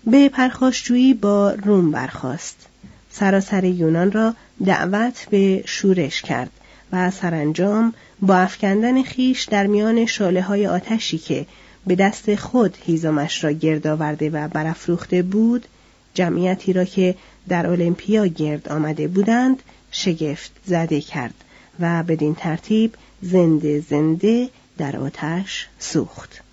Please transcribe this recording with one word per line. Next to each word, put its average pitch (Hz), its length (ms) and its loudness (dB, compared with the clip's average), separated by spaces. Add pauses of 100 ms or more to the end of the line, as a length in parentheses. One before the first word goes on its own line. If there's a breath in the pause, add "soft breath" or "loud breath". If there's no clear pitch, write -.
به 277 220 6
پرخاشجویی 254 840 2
با 202 360 2
روم 196 400 2
برخاست. 131 760 -8 (440 loud breath)
سراسر 196 540 0
یونان 175 480 2
را 220 220 0 (300 loud breath)
دعوت 202 680 -2
به 196 360 2
شورش 185 560 0
کرد 127 280 -6 (420 soft breath)
و 185 180 0
سرانجام 190 840 -2 (280 loud breath)
با 190 140 4
افکندن 214 640 2
خیش 254 420 -2
در 202 220 0
میان 220 400 2
شعله‌های 196 600 0
آتشی 185 520 -4
که - 280 -6 (400 loud breath)
به 185 80 2
دست 202 400 0
خود 208 460 0
هیزمش 160 640 -2
را 151 80 0
گرد 156 340 -2
آورده 151 440 -2
و 156 180 -6
برافروخته 170 760 -2
بود، 226 440 0 (480 soft breath)
جمعیتی 185 580 -2
را 185 120 2
که 180 300 0 (340 loud breath)
در 175 180 0
اولمپیا 180 600 0
گرد 151 420 -4
آمده 151 400 -4
بودند، 233 540 2 (280 soft breath)
شگفت 160 640 -4 (140)
زده 165 340 0
کرد 120 340 -10 (460 soft breath)
و 170 220 0
بدین 160 320 0
ترتیب 220 600 0 (280 soft breath)
زنده 160 580 2
زنده 165 680 0 (300 soft breath)
در 143 180 -6
آتش 160 720 -6 (120)
سوخت. - 640 -6 (100)